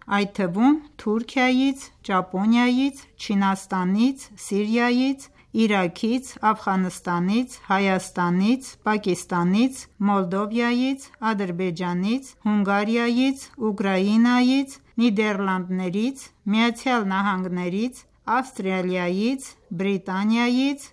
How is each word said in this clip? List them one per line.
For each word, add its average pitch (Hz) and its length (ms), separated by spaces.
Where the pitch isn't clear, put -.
այդ 202 280
թվում՝ 208 420
Թուրքիայից, 254 880
Ճապոնիայից, 240 1000
Չինաստանից, 196 1200
Սիրիայից, 240 920
Իրաքից, 220 720
Աֆղանստանից, 190 1120
Հայաստանից, 190 1080
Պակիստանից, 202 960
Մոլդովայից, 208 1080
Ադրբեջանից, 185 1000
Հունգարիայից, 226 1040
Ուկրաինայից, 226 1120
Նիդերլանդներից, 196 1300
Միացյալ 226 600
Նահանգներից, 190 920
Ավստրալիայից, 190 1160
Բրիտանիայից, 220 1120